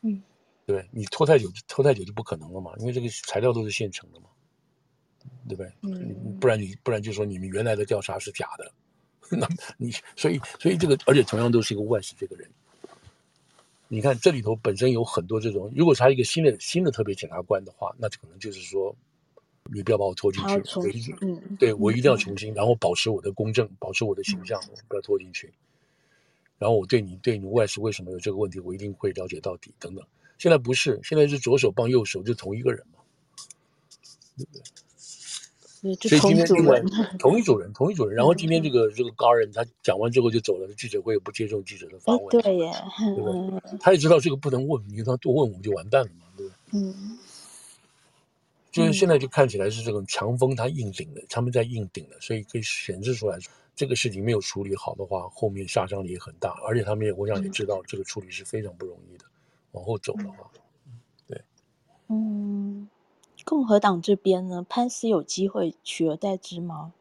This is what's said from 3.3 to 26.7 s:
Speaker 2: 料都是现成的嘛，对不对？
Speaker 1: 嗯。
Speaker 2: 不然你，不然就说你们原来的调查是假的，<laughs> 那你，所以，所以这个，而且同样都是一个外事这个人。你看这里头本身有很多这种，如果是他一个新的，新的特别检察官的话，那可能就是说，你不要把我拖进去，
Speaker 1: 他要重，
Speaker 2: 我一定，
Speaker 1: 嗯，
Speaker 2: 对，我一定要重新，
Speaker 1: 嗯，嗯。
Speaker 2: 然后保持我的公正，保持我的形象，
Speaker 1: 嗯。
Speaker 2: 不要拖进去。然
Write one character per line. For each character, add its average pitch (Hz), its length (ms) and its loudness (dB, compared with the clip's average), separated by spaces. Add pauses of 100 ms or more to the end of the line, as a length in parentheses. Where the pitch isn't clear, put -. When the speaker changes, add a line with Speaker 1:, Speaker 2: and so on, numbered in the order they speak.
Speaker 2:
料 120 120 2
都 113 120 -2
是 104 60 -6
现 101 200 -4
成 - 220 -16
的 - 80 -20
嘛， - 60 -20 (1200)
对 101 80 -8
不 95 60 -12
对？ 92 100 -14 (100)
Speaker 1:
嗯。 180 580 -10
Speaker 2:
不 135 60 2
然 110 140 4
你， 98 220 -8
不 - 80 -4
然 107 100 -2
就 107 120 -8
说 104 120 -4
你 98 140 -6
们 95 100 -8
原 101 160 -4
来 113 120 0
的 104 80 -2
调 101 160 -2
查 95 180 -8
是 101 140 -10
假 - 160 -10 (100)
的， - 140 -18 (580)
<laughs> - 0 -
那 131 160 -2 (300)
你， 120 160 -6 (240)
所 - 120 0
以， 160 120 0 (180)
所 170 120 2
以 180 60 2
这 165 120 2
个， 135 180 6
而 131 80 8
且 139 80 8
同 - 160 0
样 120 120 2
都 117 120 4
是 107 120 -2
一 - 20 -4
个 101 80 -4
外 110 160 0
事 - 180 -14
这 98 80 -8
个 92 100 -14
人。 - 140 -20 (1400)
你 110 120 -4
看 139 160 4
这 180 120 6
里 131 120 -2
头 110 140 -2
本 104 200 -2
身 127 140 4
有 117 120 2
很 87 240 -4
多 110 140 -2
这 113 100 -2
种， 101 240 -6
如 151 120 4
果 151 80 8
是 - 60 0
他 127 100 8
一 139 40 4
个 123 80 0
新 160 220 0
的， 123 160 6
新 180 240 -2
的 156 60 2
特 113 120 -4
别 101 120 -2
检 - 160 -12
察 90 100 -8
官 95 240 -2
的 95 80 -20
话， 95 240 -8
那 117 140 -8
可 - 180 -20
能 98 100 -20
就 104 140 -12
是 95 80 -16
说， 95 340 -4 (800)
你 101 100 -8
不 101 80 -2
要 110 60 4
把 101 80 0
我 95 100 -2
拖 101 160 2
进 98 120 -4
去， 196 40 -4
Speaker 1:
他 196 60 2
要 202 80 2
重， 196 240 -6
Speaker 2:
我 - 60 0
一 117 100 -8
定， 117 220 -10
Speaker 1:
嗯， 190 360 -6
Speaker 2:
对， 117 140 6
我 104 180 2
一 113 40 2
定 123 100 -2
要 135 100 8
重 98 220 -2
新， 107 160 -8
Speaker 1:
嗯， - 0 -
嗯。 101 40 -6
Speaker 2:
然 104 100 2
后 120 80 6
保 90 200 0
持 - 140 -2
我 101 140 -2
的 98 100 -4
公 107 180 -2
正， 110 160 2 (120)
保 90 120 -8
持 107 140 -2
我 101 100 0
的 95 100 -6
形 92 200 -6
象， 101 240 -6
Speaker 1:
嗯。 - 80 -20 (120)
Speaker 2:
不 - 60 -6
要 98 60 -4
拖 101 180 0
进 92 140 -8
去。 - 180 -12 (1080)
然 104 120 2